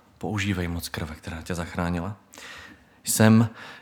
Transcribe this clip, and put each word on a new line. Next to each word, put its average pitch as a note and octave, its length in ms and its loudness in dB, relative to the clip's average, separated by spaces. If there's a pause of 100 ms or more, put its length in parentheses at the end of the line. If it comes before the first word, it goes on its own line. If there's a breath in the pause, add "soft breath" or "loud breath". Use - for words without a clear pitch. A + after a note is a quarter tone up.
(180)
Používej G2 500 -2
moc E2+ 200 -8
krve, D#2+ 260 -8
která D#2+ 280 -12
tě F2+ 120 -8
zachránila. F2 600 -4 (880 loud breath)
Jsem, A2 440 6 (340 loud breath)